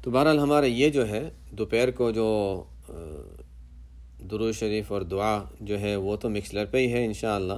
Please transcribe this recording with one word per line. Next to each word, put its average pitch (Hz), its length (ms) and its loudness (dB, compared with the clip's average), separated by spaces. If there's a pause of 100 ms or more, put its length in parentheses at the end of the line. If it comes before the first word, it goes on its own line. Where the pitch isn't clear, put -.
تو 123 80 -4
بہرحال 147 280 6
ہمارا 143 280 4
یہ 127 220 4
جو 135 200 4
ہے 117 220 -4 (200)
دوپہر 113 400 2
کو 123 200 0
جو، 107 520 0 (260)
آ، - 40 -16 (1400)
درود 110 240 0
شریف 104 380 -2
اور 101 100 -2
دعا 101 400 0 (180)
جو 104 200 -4
ہے 104 160 0
وہ 98 200 -2
تو 113 140 -2
مکسلر 104 340 -4
پہ 131 140 0
ہی 127 140 2
ہے 120 120 0
انشاءاللہ۔ 104 540 -2